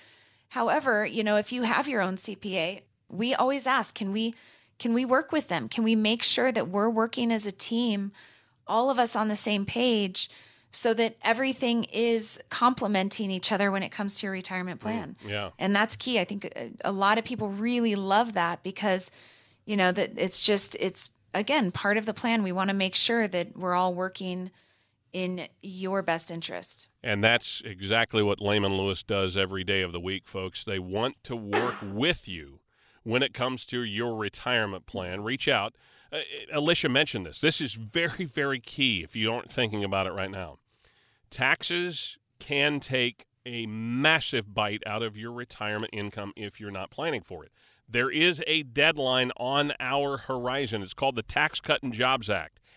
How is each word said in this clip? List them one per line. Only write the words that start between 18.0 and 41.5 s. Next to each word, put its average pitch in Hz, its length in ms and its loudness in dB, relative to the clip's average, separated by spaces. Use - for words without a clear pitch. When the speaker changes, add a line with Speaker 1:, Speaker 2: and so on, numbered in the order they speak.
Speaker 1:
that 175 280 0
because, 190 480 0
you 214 120 -2
know, 214 140 6
that - 260 0
it's 180 220 0
just, - 400 2
it's, - 320 -4
again, 214 380 2
part 208 240 0
of 214 100 -2
the 214 80 -2
plan. 226 300 2
We 185 80 0
wanna 190 220 0
make 190 200 0
sure 233 320 2
that 180 300 -4
we're 180 180 0
all 180 180 4
working 185 600 -6
in 180 360 -4
your 190 400 -4
best 165 280 -2
interest. - 560 -10
Speaker 2:
And 104 220 0
that's 117 400 2
exactly 107 580 0
what 101 180 2
Lehman 101 360 2
Lewis 95 260 -2
does 98 340 0
every 95 280 -2
day 95 180 0
of 90 80 -2
the 87 100 -8
week, 92 280 -6
folks. 95 340 -8
They 98 160 -4
want 98 460 -4
to 127 100 -8
work 110 440 -2
<coughs> - 40 -12
with 107 460 -2
you 78 320 -12
when 120 220 2
it 120 100 -2
comes 127 320 -2
to 120 160 -4
your 117 320 -4
retirement 107 720 -2
plan. 95 360 -6
Reach 123 260 -4
out. 113 260 2
Uh, 151 80 -6
Alicia 151 360 2
mentioned 127 360 0
this. 78 160 -14
This 151 200 4
is 120 140 -6
very, 135 500 -4
very 139 340 -2
key 117 460 0
if - 100 -14
you 110 180 0
aren't - 200 -6
thinking 107 320 0
about 95 220 0
it 92 60 -4
right 95 180 -4
now. 90 280 -10
Taxes 165 880 -2